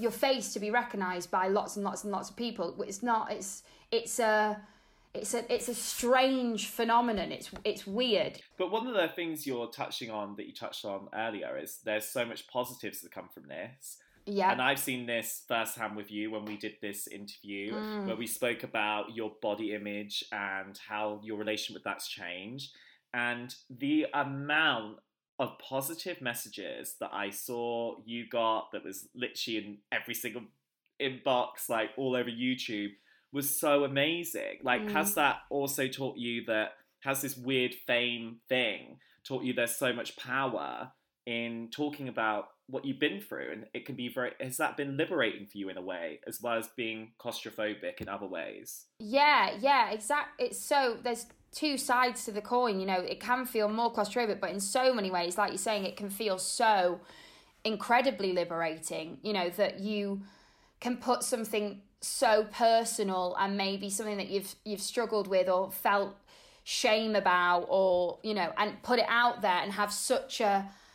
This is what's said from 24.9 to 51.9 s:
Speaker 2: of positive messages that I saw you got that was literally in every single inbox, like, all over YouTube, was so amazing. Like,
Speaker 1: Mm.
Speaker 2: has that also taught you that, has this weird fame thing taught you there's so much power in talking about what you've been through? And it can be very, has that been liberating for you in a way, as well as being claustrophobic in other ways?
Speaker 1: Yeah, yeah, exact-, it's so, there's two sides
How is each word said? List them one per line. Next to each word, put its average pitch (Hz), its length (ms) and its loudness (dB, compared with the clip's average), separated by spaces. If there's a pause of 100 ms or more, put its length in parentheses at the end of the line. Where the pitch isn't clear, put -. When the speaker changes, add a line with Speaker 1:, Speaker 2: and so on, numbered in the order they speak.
Speaker 2:
of 120 200 -2
positive 165 640 -4
messages 104 800 -6
that - 140 -6
I 101 160 -2
saw 117 720 -4
you 117 240 -8
got 113 440 2
that 101 120 -6
was - 300 -10
literally 120 500 -4
in 104 140 -12 (120)
every 117 240 -4
single 117 280 -6 (580)
inbox, 131 720 0
like, 110 260 0
all 127 180 0
over 123 140 0
YouTube, 117 640 -2 (420)
was 139 260 -2
so 143 260 6
amazing. 139 800 0
Like, 123 200 2
Speaker 1:
Mm. 104 100 -4
Speaker 2:
has 160 220 2
that 143 220 6 (120)
also 139 400 0
taught 131 300 -6
you 117 280 -2
that, 110 300 0 (240)
has 139 220 -2
this 131 140 -4
weird 127 380 0
fame 120 760 -2
thing 101 500 -2 (260)
taught 131 200 -4
you 123 100 0
there's 117 220 0
so 127 180 2
much - 220 -6
power 120 760 -4 (320)
in 117 460 -4
talking 143 380 -4
about 110 400 0 (220)
what 135 140 -6
you've 139 160 -2
been 185 200 2
through? 67 320 -6
And 110 200 -10
it 120 140 -8
can 127 80 -8
be 123 140 -6
very, 123 320 -2
has 127 180 -6
that - 180 0
been 139 220 -4
liberating 135 480 0
for - 100 -16
you 98 140 -6
in 90 80 -10
a 90 40 -10
way, 85 440 -8
as 110 160 -10
well 117 160 0
as 110 100 -6
being 113 500 -6
claustrophobic 107 840 -6
in 98 80 -8
other 101 160 -6
ways? 71 580 -10 (140)
Speaker 1:
Yeah, 262 600 4
yeah, 247 320 6
exact-, 285 480 -2
it's 247 200 -2
so, 269 440 2
there's 233 240 -4 (240)
two 294 280 -2
sides 247 480 2